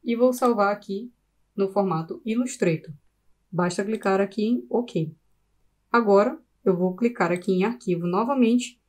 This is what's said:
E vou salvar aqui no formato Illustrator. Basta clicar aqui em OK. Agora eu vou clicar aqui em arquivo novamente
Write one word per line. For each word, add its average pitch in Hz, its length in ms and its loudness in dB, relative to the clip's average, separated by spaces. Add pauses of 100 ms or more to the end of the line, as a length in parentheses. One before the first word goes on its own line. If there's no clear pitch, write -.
E 233 140 -2
vou 247 160 4
salvar 214 400 2
aqui 208 400 -8 (420)
no 196 200 0
formato 165 500 -2
Illustrator. 214 680 -2 (580)
Basta 180 320 -2
clicar 196 380 0
aqui 202 240 -2
em 240 240 -2
OK. 185 440 -4 (800)
Agora 214 500 4 (220)
eu 190 100 2
vou 185 220 0
clicar 202 380 -2
aqui 180 180 -4
em 185 140 2
arquivo 175 420 -4
novamente 240 800 0